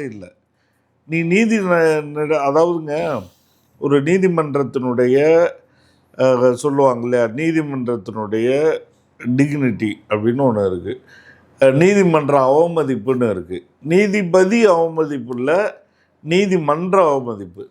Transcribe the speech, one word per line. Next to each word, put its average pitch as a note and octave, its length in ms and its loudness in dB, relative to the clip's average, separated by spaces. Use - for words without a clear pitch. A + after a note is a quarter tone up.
இல்லை, G#2 260 -14
நீ D#3+ 120 -4
நீதி G#3+ 380 2
ந-, E3 540 2
நட-, D3+ 340 -2
அதாவதுங்க, D#3+ 480 0
ஒரு C#3+ 220 0
நீதிமன்றத்தினுடைய, C#3 1120 0
அஹ், B2+ 360 4
சொல்லுவாங்க C3+ 500 0
இல்லையா, A#2+ 320 0
நீதிமன்றத்தினுடைய A#2+ 1120 -4
டிக்னிட்டி B2 720 -2
அப்படின்னு A#2 360 0
ஒண்ணு A2 200 0
இருக்கு, F#2 280 -6
அஹ், C3+ 140 6
நீதிமன்ற E3 580 2
அவமதிப்புன்னு C3+ 840 0
இருக்கு. F2+ 280 -6
நீதிபதி F#3+ 840 2
அவமதிப்பு D#3+ 680 0
இல்ல, B2+ 160 -2
நீதிமன்ற F3+ 800 0
அவமதிப்பு. A2 680 -4